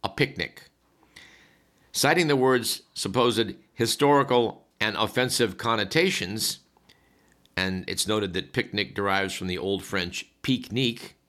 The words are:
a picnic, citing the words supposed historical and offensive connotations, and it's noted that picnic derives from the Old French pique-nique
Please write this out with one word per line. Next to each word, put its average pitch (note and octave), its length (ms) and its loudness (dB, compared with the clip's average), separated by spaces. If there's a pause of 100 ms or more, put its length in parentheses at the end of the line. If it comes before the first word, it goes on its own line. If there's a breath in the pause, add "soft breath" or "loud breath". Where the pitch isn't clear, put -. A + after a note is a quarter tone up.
a F#2+ 40 -2
picnic, - 600 -4 (1200 soft breath)
citing D#3+ 360 4
the C#3+ 80 4
words B2+ 460 2 (120)
supposed A2 600 2 (200)
historical B2+ 920 2 (140)
and G#2+ 160 0
offensive A2+ 600 0
connotations, A2 1040 -2 (960 soft breath)
and F#2 320 -2
it's - 180 -4
noted G2+ 260 0
that F#2 200 -6
picnic G#2 420 -4
derives G2 400 0
from F#2 140 -6
the F2+ 100 -4
Old G2 240 -2
French F#2 440 -6 (160)
pique-nique A#2+ 720 -2 (140)